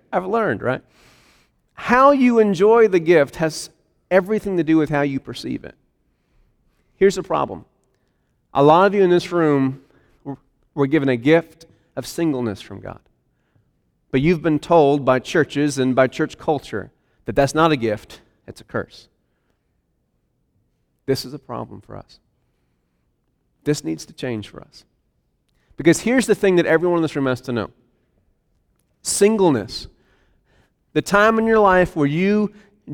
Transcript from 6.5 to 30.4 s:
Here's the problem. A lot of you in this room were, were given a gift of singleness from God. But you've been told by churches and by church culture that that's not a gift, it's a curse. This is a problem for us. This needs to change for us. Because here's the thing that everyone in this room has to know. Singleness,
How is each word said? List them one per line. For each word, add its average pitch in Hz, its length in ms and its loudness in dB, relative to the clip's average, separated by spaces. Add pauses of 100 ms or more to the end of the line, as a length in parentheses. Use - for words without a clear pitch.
Here's 190 180 2
the 190 80 -8
problem. 127 420 -6 (920)
A 139 80 2
lot 165 240 6
of 196 80 0
you 202 80 2
in 180 80 4
this 175 200 0
room 143 520 -2 (420)
were, 143 140 -14 (360)
were 139 120 -2
given 139 220 0
a 127 80 0
gift 156 500 -2 (280)
of 131 120 -10
singleness 127 540 -4
from 101 200 -18
God. 98 200 -16 (1080)
But 135 100 -2
you've 160 220 0
been 156 160 0
told 147 460 2
by 127 140 2
churches 143 600 -2
and 131 160 0
by 131 140 2
church - 300 -8
culture 113 520 -8 (360)
that 110 100 -8
that's 139 180 0
not 160 180 2
a 151 40 -2
gift, 110 460 -6 (240)
it's - 140 -20
a - 40 -20
curse. - 440 -12 (2000)
This 135 180 -4
is 127 100 -16
a 147 40 -12
problem 117 420 -14
for 104 160 -20
us. - 240 -20 (1400)
This 151 200 -4
needs 160 220 -10
to - 60 -20
change 117 360 -10
for - 140 -20
us. - 220 -20 (920)
Because 156 240 2
here's 240 260 0
the 220 80 2
thing 190 220 2
that 170 100 2
everyone 170 320 0
in 165 40 -2
this 156 120 -4
room 139 120 -4
has 127 160 -4
to 127 100 -10
know. 110 180 -6 (1300)
Singleness, 190 840 0 (1040)